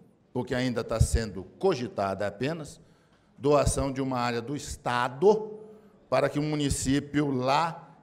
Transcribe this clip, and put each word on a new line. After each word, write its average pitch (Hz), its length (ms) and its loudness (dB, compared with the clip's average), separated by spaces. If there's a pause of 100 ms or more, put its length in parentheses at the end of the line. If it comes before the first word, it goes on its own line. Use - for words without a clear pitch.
(320)
porque - 220 -4
ainda 123 300 0
tá 110 160 -2
sendo 107 420 2 (160)
cogitada 104 640 0
apenas, 143 560 -6 (560)
doação 139 560 2
de 127 80 -4
uma 131 200 -2
área 120 200 0
do 127 140 -8
Estado 135 1040 0 (500)
para 135 200 2
que 139 100 -2
o 147 40 0
município 143 840 0
lá 139 760 -2